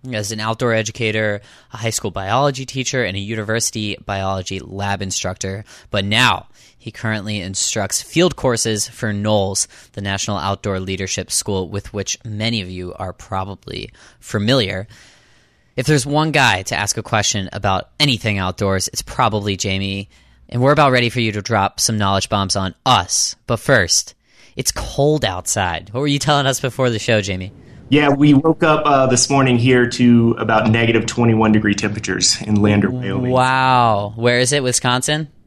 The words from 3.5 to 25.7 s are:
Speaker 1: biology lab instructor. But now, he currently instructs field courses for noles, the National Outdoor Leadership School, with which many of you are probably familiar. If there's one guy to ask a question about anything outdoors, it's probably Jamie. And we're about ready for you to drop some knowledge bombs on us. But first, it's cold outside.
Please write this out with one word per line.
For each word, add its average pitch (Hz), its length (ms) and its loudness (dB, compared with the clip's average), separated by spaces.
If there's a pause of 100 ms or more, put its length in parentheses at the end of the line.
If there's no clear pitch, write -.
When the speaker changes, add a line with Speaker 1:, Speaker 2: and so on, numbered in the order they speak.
Speaker 1:
biology 95 540 -4
lab 98 420 -4
instructor. 98 640 -6 (240)
But 98 160 -2
now, 110 420 2 (300)
he 110 140 -14
currently 107 500 -6
instructs 95 600 -4
field 170 320 0
courses 113 520 -2
for - 260 -6
noles, 101 520 0 (280)
the 107 80 -10
National 98 360 -4
Outdoor 98 420 -4
Leadership 92 520 -6
School, 95 380 -4
with 98 220 -8
which - 320 -6
many 110 380 -4
of 92 80 -10
you 90 240 -10
are 95 200 -10
probably - 800 -10 (280)
familiar. 104 680 0 (880)
If 127 120 -4
there's 143 180 2
one 151 260 0
guy 120 320 4
to - 120 -6
ask 101 220 -2
a 113 40 -4
question 101 500 -2
about 98 380 -2 (100)
anything 110 380 -2
outdoors, 95 520 -2
it's - 120 -8
probably 104 560 -2
Jamie. 98 500 -4 (400)
And 120 140 -4
we're 135 100 4
about 143 200 4
ready 120 180 2
for 127 100 -2
you 113 120 0
to 101 100 -6
drop 101 380 0
some 110 180 0
knowledge 98 320 0
bombs 98 260 -2
on 95 200 -4 (100)
us. - 500 0 (120)
But 117 120 -2
first, - 540 2 (420)
it's - 160 -4
cold 143 540 0
outside. 90 680 -4